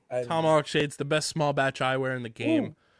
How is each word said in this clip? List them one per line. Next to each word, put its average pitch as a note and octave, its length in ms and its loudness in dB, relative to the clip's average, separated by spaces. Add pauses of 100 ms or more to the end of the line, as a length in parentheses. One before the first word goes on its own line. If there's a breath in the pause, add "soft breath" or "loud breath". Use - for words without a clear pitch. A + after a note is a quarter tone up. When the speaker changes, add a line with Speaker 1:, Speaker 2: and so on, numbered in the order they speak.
(120)
Speaker 1:
I B2 120 -2
Speaker 2:
Tomahawk D#3 440 2
Shades, D3 300 -2
the D3 60 -4
best D3+ 240 0
small D3 240 0
batch C3+ 280 0
eyewear C3 360 0
in B2+ 60 -6
the A#2 80 -8
game. A3+ 340 0
Speaker 1:
Ooh. D#3 120 -8 (240)